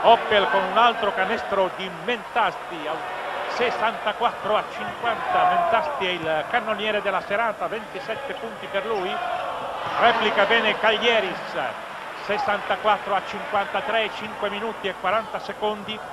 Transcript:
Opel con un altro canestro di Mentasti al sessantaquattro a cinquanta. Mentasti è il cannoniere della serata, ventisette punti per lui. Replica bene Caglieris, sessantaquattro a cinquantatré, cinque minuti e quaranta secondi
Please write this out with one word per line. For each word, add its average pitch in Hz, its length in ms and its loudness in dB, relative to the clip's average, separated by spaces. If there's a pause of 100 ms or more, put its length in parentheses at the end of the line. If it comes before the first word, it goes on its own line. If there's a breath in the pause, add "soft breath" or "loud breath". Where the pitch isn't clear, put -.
Opel 214 480 6
con 190 140 4
un 190 120 0
altro 220 380 4
canestro 190 600 0
di 190 120 -6 (140)
Mentasti 202 720 -2 (100)
al 156 100 -2 (600)
sessantaquattro 214 1000 0
a 196 160 2
cinquanta. - 800 0
Mentasti 233 560 2
è 180 60 0
il 160 400 -2
cannoniere 208 500 0
della 190 200 0
serata, 208 440 -2
ventisette 208 720 -6
punti 208 340 -10
per 196 160 -2
lui. 196 260 -2 (880)
Replica 214 460 4
bene 214 320 2
Caglieris, 214 800 2 (680)
sessantaquattro 202 880 2
a 185 120 2
cinquantatré, 202 920 -2
cinque 208 340 -4
minuti 202 360 -4
e 185 140 -2
quaranta 208 380 0
secondi 208 600 -4 (140)